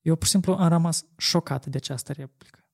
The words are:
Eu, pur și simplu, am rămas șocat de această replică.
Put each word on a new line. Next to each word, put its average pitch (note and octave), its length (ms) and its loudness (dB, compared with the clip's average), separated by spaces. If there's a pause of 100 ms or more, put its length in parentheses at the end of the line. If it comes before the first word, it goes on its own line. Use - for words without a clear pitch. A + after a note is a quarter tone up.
Eu, D#3+ 160 2
pur - 80 -4
și - 60 2
simplu, F#3 220 2
am F#3 160 4
rămas E3 380 2 (100)
șocat - 500 -2
de C3+ 100 -8
această C3 360 -8
replică. - 600 -16